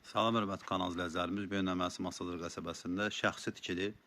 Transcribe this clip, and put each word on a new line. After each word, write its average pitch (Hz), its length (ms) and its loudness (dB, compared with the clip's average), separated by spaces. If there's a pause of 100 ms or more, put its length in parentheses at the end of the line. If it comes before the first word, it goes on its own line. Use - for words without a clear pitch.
Salam, 113 300 6
hörmətli 98 260 -2
kanal 92 240 0
izləyicilərimiz. 87 560 0
Bu 92 80 -4
gün 95 240 2
Məsim 90 300 0
Masadır 87 340 -4
qəsəbəsində 87 720 -2
şəxsi - 460 0
tikili 95 320 -2 (160)